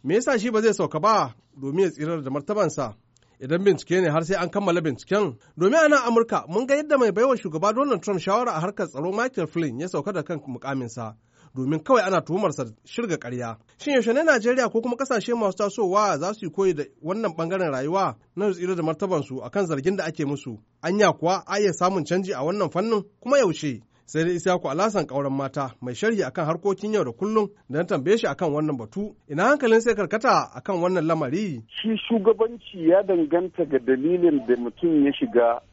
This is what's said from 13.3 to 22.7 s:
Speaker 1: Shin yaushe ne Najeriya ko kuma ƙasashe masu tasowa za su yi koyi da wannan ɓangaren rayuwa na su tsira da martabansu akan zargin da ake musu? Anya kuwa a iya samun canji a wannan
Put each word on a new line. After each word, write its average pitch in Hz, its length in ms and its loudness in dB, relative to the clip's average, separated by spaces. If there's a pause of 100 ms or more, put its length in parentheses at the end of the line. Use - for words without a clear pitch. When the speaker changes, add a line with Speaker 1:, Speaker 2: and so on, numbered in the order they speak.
Speaker 1:
Shin 285 160 -2
yaushe 233 200 4
ne 294 80 4
Najeriya 254 480 4
ko 226 120 0
kuma 240 140 -4
ƙasashe 240 380 -2
masu 208 220 -2
tasowa 202 600 0
za 180 160 -4
su 202 120 -10
yi 156 60 -8
koyi 190 220 2
da 143 100 -6 (180)
wannan 190 340 -2
ɓangaren 165 360 -2
rayuwa 147 440 -2 (200)
na 196 160 0
su 175 80 -6
tsira 180 160 -2
da 170 60 -4
martabansu 156 600 -2
akan 180 240 -2
zargin 160 300 -2
da 175 80 -4
ake 160 220 -4
musu? 139 320 -6 (240)
Anya 185 300 4
kuwa 170 340 0
a 196 120 -2
iya 202 140 2
samun 180 320 0
canji 185 300 -2
a 127 100 -4
wannan 185 260 -2